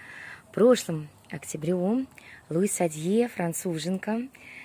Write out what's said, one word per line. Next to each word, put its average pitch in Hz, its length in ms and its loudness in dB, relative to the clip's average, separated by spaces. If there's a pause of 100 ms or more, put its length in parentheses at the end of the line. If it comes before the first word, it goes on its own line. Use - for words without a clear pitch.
(520)
прошлым 180 560 4 (220)
октябрем. 180 760 -2 (440)
Луис 185 320 0
Адье, 180 480 2
француженка. 185 1000 -4 (380)